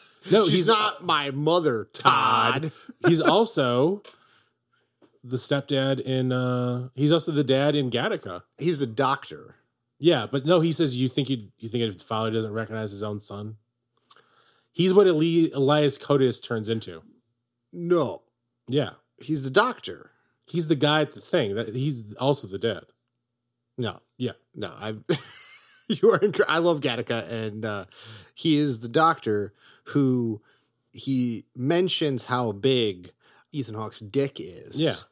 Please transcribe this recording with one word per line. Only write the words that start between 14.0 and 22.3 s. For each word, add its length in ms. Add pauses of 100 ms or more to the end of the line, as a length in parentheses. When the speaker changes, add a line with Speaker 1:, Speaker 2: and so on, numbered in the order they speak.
Speaker 2:
He's 220
what 140
Eli-, 460
Elias 440
Koteas 440
turns 280
into. 320 (720)
Speaker 1:
No. 480 (460)
Speaker 2:
Yeah. 240 (260)
Speaker 1:
He's 260
the 80
doctor. 600 (340)
Speaker 2:
He's 220
the 80
guy 260
at 120
the 80
thing. 340
That, 200
he's 400
also 320